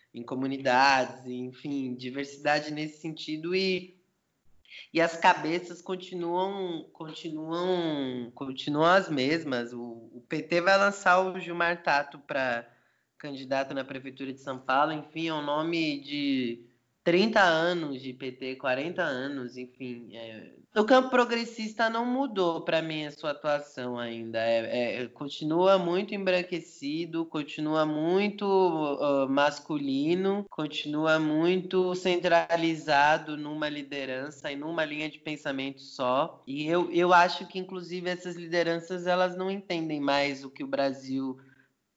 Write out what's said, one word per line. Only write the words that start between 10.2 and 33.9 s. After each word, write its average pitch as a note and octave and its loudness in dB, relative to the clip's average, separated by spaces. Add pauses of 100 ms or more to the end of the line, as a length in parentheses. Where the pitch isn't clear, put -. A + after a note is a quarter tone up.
P D#3 -4
T F3 0
vai G3 6
lançar G3 4
o F#3 -2
Gilmar F3 -2
Tato D3 0
pra B2+ -4 (500)
candidato C3+ -4
na C3+ -4
Prefeitura C3+ -10
de C3+ -12
São - -8
Paulo, C#3+ 2
enfim, D#3+ -6
é D#3+ -2
um D3+ -4
nome D#3 0
de C#3 -2 (400)
trinta G#3 4
anos E3 2
de C3 -10
P C3 -8
T, C3 -8
quarenta C#3+ -2
anos, C3 -6
enfim. B2 -12
É... A2+ -14 (220)
O G#3+ 4
campo B3+ 6
progressista A#3 0
não A#3 -2
mudou, G3+ -2
pra E3 0
mim, D#3 -4
a D3 -10
sua D3 -6
atuação C#3+ -4
ainda. A2+ -6
É, A#2 0
é... A#2+ -6
continua E3 2
muito F3+ 0
embranquecido, E3+ -2
continua D#3 0
muito, F#3 0 (520)
ah, C#3 2
masculino, D3 2
continua D3+ 0
muito F3+ 2
centralizado D#3+ 2
numa D3+ -4
liderança C#3+ -8